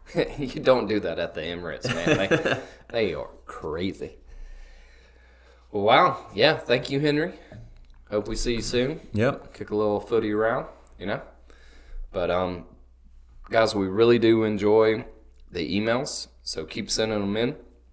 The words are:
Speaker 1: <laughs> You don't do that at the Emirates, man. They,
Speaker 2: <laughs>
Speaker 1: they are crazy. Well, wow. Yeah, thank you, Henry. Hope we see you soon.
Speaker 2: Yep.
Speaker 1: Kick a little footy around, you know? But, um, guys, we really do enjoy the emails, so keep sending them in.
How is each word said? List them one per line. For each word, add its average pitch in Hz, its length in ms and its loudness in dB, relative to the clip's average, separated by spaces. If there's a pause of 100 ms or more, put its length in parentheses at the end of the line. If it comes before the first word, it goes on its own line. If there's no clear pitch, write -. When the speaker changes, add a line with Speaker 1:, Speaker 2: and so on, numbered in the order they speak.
(140)
Speaker 1:
<laughs> - 240 -2
You 143 240 -8
don't 127 240 4
do 104 140 0
that 85 180 -4
at 85 160 -4
the 80 80 -8
Emirates, 85 420 -8 (100)
man. - 220 0 (140)
They, - 300 0 (280)
Speaker 2:
<laughs> - 0 - (200)
Speaker 1:
they 78 60 -4
are 69 140 -8 (160)
crazy. - 680 -8 (1600)
Well, 101 140 -4
wow. 139 500 4
Yeah, 135 220 4
thank 131 320 0
you, 139 100 0
Henry. 151 360 0 (760)
Hope 104 160 -2
we 110 100 -8
see 120 180 -2
you 110 80 -4
soon. 127 380 -2 (120)
Speaker 2:
Yep. 123 400 -2
Speaker 1:
Kick - 160 -12
a 107 80 -2
little 104 240 2
footy 107 320 0
around, 113 320 0 (340)
you 92 60 -10
know? 107 160 -4 (880)
But, 87 200 -2
um, 90 340 -2 (880)
guys, 110 240 4
we 98 120 0
really 117 320 6
do 113 260 4
enjoy 107 600 4 (480)
the 87 260 -2
emails, 117 500 -2 (140)
so - 220 -6
keep - 260 -6
sending 110 300 0
them 101 160 -2
in. 127 200 0 (360)